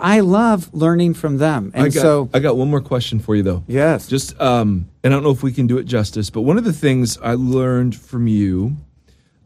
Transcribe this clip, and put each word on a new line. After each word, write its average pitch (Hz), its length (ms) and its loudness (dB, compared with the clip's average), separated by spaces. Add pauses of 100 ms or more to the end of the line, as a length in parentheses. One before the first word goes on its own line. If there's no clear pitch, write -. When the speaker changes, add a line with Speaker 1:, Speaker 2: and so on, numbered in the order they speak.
Speaker 1:
I 202 180 4
love 202 540 2
learning 170 400 2
from 151 240 -4
them. 135 360 -2
And 131 120 0
Speaker 2:
I 147 40 2
got, 156 120 0
Speaker 1:
so 147 320 2
Speaker 2:
I 135 60 2
got 135 180 2
one 135 120 0
more 147 120 0
question 120 380 -4
for 107 160 -2
you, 104 80 2
though. 87 240 -2
Speaker 1:
Yes. 139 400 0
Speaker 2:
Just, - 340 -6
um, 110 460 0 (160)
and 135 100 4
I 139 40 2
don't 139 60 -2
know 151 80 4
if 131 120 -2
we 131 100 -2
can 131 140 0
do 127 100 2
it 127 80 -4
justice, 110 440 -4
but 110 120 -6
one 147 160 2
of 233 80 -2
the 190 80 0
things 131 500 0
I 117 120 -2
learned 127 600 0
from 120 320 -4
you, 104 480 0 (720)